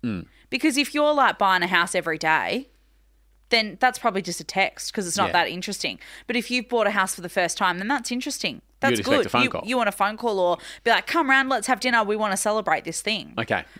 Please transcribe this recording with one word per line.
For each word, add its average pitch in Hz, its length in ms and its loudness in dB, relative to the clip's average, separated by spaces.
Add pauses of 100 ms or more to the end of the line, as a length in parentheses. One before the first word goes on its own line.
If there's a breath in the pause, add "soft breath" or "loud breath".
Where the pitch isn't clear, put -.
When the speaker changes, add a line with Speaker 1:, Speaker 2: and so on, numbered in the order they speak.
Speaker 1:
Mm. 120 220 -4 (240 soft breath)
Speaker 2:
Because 262 260 0
if 285 180 0
you're, 294 200 4
like, 262 240 4
buying 190 240 4
a 175 40 0
house 175 280 2
every 160 240 -2
day, 156 500 0 (840)
then 214 300 0
that's - 180 2
probably 190 220 0
just 170 200 -6
a 156 40 -12
text - 480 -4
'cause 190 140 -4
it's 170 100 -4
not 185 120 2
Speaker 1:
Yeah. 170 160 2
Speaker 2:
that - 40 -4
interesting. 185 500 -8 (280 loud breath)
But 233 100 0
if 240 140 -2
you've 247 180 -2
bought 226 180 2
a 208 40 2
house 196 240 0
for 180 80 -14
the 175 80 -8
first 175 260 0
time, 180 220 0
then 202 100 -4
that's 269 240 -2
interesting. 240 480 -6 (200)
That's - 120 2
Speaker 1:
You'd 107 80 0
expect - 180 2
Speaker 2:
good. - 80 2
Speaker 1:
a - 40 -4
phone 123 140 4
Speaker 2:
You, 127 60 2
Speaker 1:
call. - 140 -4
Speaker 2:
you 240 140 -2
want 220 100 2
a 196 40 0
phone 208 260 0
call 220 200 -2
or 175 200 2 (260 loud breath)
be 240 60 4
like, 208 160 2
"Come 302 240 2
round, 269 180 4
let's 240 180 0
have 262 140 0
dinner. 240 240 2
We 208 120 -2
wanna 214 200 -2
celebrate 208 480 0
this 160 160 -6
thing." 202 380 -6
Speaker 1:
Okay. 110 260 0 (160)